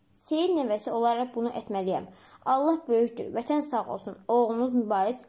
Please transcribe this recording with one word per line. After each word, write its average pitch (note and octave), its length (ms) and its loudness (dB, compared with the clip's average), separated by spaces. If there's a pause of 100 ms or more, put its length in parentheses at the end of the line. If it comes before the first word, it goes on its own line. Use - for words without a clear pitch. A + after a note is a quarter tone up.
(120)
Seyid E4+ 460 0
nəvəsi A3 320 -2
olaraq A#3 440 0
bunu A#3 240 -2
etməliyəm. F#3+ 480 -2 (380)
Allah D4 340 2 (100)
böyükdür. A#3 460 0
Vətən D4 280 0
sağ A#3+ 240 -2
olsun. - 300 -8 (120)
Oğlunuz A#3+ 460 2
mübariz. G#3+ 540 0